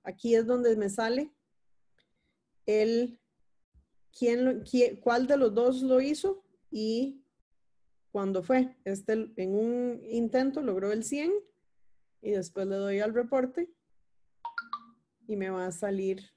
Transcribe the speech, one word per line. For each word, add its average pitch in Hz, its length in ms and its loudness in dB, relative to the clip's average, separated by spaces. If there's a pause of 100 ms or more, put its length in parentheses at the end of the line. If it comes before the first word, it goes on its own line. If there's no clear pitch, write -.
Aquí - 320 -2
es 226 140 4
donde 240 300 2
me 208 120 0
sale 233 420 -2 (1300)
el, 233 540 2 (920)
quién 240 340 2
lo, 254 180 0
quién, 247 320 2
cuál 247 320 2
de 285 100 4
los 240 160 4
dos 254 300 2
lo 254 180 6
hizo 302 420 -2 (280)
y 226 520 -2 (880)
cuándo 196 300 -2
fue. 254 420 2
Este, 196 300 -4 (220)
en 185 180 -4
un 240 560 -2
intento 254 540 0
logró 196 280 -2
el 220 120 -2
cien 294 280 -2 (920)
y 202 80 -4
después 190 340 -4
le 196 120 -4
doy 196 220 -2
al 214 140 -2
reporte 254 560 -2 (1600)
y 214 80 -4
me 190 160 -4
va 185 160 -4
a 185 40 -4
salir 190 640 -4